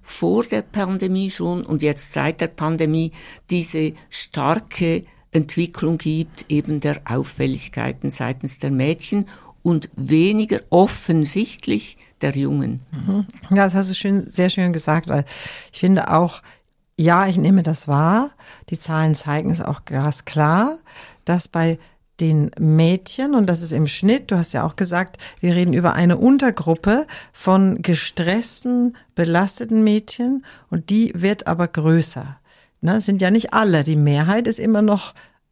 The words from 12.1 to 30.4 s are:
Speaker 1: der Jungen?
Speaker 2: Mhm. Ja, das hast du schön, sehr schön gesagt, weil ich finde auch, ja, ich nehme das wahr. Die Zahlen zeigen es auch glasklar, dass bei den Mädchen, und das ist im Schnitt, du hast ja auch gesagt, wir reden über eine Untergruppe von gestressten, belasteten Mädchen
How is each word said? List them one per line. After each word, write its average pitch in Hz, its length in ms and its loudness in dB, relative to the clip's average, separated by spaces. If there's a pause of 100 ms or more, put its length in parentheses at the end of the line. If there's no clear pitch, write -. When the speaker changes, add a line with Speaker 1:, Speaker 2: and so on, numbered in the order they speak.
Speaker 1:
der 139 160 -2
Jungen? 139 440 -2 (100)
Speaker 2:
Mhm. 190 340 -2 (240)
Ja, 196 160 6
das 180 80 0
hast 190 160 0
du 190 60 -4
schön, 196 360 -2
sehr 180 200 2
schön 180 220 0
gesagt, 160 340 -2
weil 143 180 0 (480)
ich - 60 -16
finde 185 320 2
auch, 170 320 0 (540)
ja, 175 280 4
ich 185 120 0
nehme 185 260 4
das 156 240 -4
wahr. 170 420 2 (400)
Die 165 80 -6
Zahlen 160 380 0
zeigen 147 340 -4
es 170 120 -2
auch - 240 -8
glasklar, 151 920 0 (480)
dass 170 220 0
bei 165 320 -2 (400)
den 156 400 2
Mädchen, 175 720 2
und 220 160 4
das 170 140 -2
ist 160 80 -6
im 151 160 0
Schnitt, 226 420 0
du 190 80 2
hast 165 160 -2
ja 120 100 -2
auch 156 120 -4
gesagt, 180 420 -4 (220)
wir 180 160 2
reden 180 180 2
über 175 220 2
eine 175 220 4
Untergruppe 247 920 2 (260)
von 190 480 2
gestressten, 233 1120 0 (200)
belasteten 196 680 0
Mädchen 226 640 0 (240)